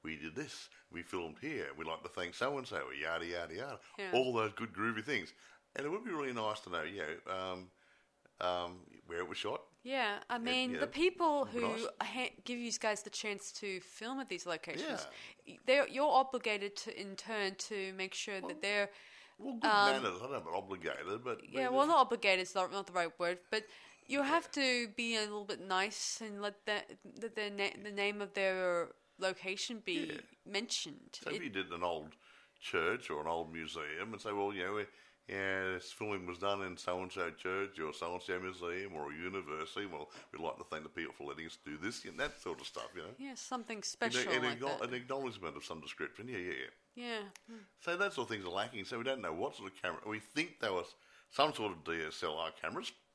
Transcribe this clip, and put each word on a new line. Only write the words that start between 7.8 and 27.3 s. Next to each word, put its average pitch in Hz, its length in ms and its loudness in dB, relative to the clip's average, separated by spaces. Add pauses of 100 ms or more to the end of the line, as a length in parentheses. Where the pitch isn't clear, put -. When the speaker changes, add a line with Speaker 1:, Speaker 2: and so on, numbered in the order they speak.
Speaker 1:
um, 90 320 2 (360)
where 85 100 -2
it 90 100 0
was 95 100 -4
shot. 107 240 -2 (200)
Speaker 2:
Yeah, 240 360 0 (120)
I 247 60 0
Speaker 1:
And, 233 80 -2
Speaker 2:
mean, 254 260 2
Speaker 1:
you 247 80 -2
Speaker 2:
the - 80 2
Speaker 1:
know, - 60 -8 (100)
Speaker 2:
people 339 380 6
Speaker 1:
would 240 120 0
be 240 80 0
Speaker 2:
who 226 80 2
Speaker 1:
nice. 226 180 0 (160)
Speaker 2:
ha-, - 320 -2 (100)
give 240 140 -2
you 240 200 -2
guys 214 240 2
the 208 80 -10
chance 202 400 -4 (100)
to 190 200 -4
film 254 400 -6
at 254 80 -6
these 175 180 -4
locations, 170 600 -2 (380)
Speaker 1:
Yeah. - 100 -14
Speaker 2:
y-, - 120 -18
they're, 269 220 8
you're 277 220 4 (140)
obligated 208 600 0
to, - 160 -8
in 196 160 -6
turn, 202 380 0 (160)
to 190 240 -2
make 190 200 -4
sure 196 260 -2
Speaker 1:
Well, - 80 -6
Speaker 2:
that 156 140 -6
they're, 202 280 4 (480)
Speaker 1:
well, 247 220 -4
good 226 100 4
Speaker 2:
um, 202 320 10
Speaker 1:
manners. 92 160 2
I 107 40 -6
don't 135 100 -4
know 123 60 0
about 82 160 -4
obligated, 95 680 0
but 123 140 -2 (100)
Speaker 2:
Yeah, 262 180 0
Speaker 1:
but 254 80 2
Speaker 2:
well, 277 140 8
not 330 100 10
obligated 214 440 6
is - 120 -4
not, 185 180 2
not 196 140 -2
the 180 60 -14
right 170 260 4
word, 175 200 2 (120)
but 214 140 2 (420)
you 285 140 4
Speaker 1:
Yeah. 277 80 4
Speaker 2:
have 330 240 4
to 247 440 4
be 233 200 2
a 214 40 4
little 208 240 -2
bit 196 160 -4
nice 190 600 0
and 208 220 -6
let 202 240 -4
the, 208 160 0 (400)
let 226 120 -6